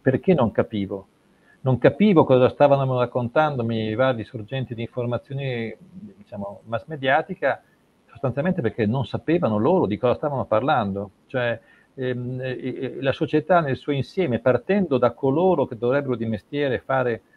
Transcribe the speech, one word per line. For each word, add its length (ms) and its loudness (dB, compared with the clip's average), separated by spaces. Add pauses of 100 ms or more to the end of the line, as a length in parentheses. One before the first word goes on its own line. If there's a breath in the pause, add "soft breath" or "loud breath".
perché 320 2
non 180 2
capivo. 560 -4 (540 soft breath)
Non 160 0
capivo 480 4
cosa 240 6
stavano 500 2
raccontandomi 880 -2
i 60 -4
vari 300 0
sorgenti 500 -8
di 60 -8
informazione, 960 -6 (400)
diciamo, 480 -12
mass 220 -6
mediatica, 720 -2 (460 soft breath)
sostanzialmente 540 -4
perché 240 -2
non 200 0
sapevano 520 0
loro 280 2
di 120 -2
cosa 180 0
stavano 300 -4
parlando. 680 0 (160)
Cioè, 320 -4 (400 soft breath)
ehm, 420 -6
e, 160 -6
e, 440 -8
la 100 0
società 480 2
nel 180 0
suo 140 -4
insieme, 480 -2
partendo 580 2
da 140 2
coloro 540 2
che 120 -8
dovrebbero 380 0
di 100 -4
mestiere 540 -4
fare, 420 -2 (160 soft breath)